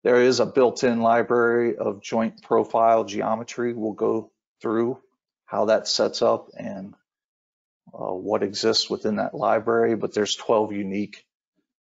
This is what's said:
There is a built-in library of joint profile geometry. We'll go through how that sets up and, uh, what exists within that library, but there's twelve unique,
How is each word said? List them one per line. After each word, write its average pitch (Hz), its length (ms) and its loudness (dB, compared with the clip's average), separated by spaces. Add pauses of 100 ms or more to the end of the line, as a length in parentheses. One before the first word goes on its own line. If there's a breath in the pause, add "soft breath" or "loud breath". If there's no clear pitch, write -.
There 123 180 4
is 123 180 4
a 113 60 2
built-in 117 560 2
library 117 760 2
of 107 240 -4
joint 113 420 -4
profile 113 600 4
geometry. 110 680 -4
We'll 110 200 -6
go 110 380 -2 (300)
through 117 380 -2 (460)
how 104 200 -2
that 107 220 2
sets - 340 -2
up 113 340 0
and, 101 380 -12 (1000)
uh, 95 200 -8
what 95 300 -2
exists 104 480 -2
within 104 240 -2
that 101 180 -2
library, 113 640 2
but 101 180 -6
there's 104 220 -2
twelve 107 360 0
unique, 101 540 -6 (560)